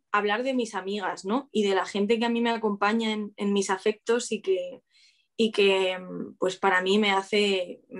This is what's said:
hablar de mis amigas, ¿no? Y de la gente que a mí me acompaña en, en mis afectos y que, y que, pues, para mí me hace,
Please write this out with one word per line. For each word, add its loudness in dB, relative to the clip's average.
hablar 0
de -2
mis -2
amigas, -6
¿no? -2
Y 2
de 2
la 0
gente 0
que 0
a 0
mí 0
me 2
acompaña 0
en, -6
en -2
mis 2
afectos -2
y -4
que, -4
y 2
que, 2
pues, -2
para 4
mí 2
me 2
hace, 0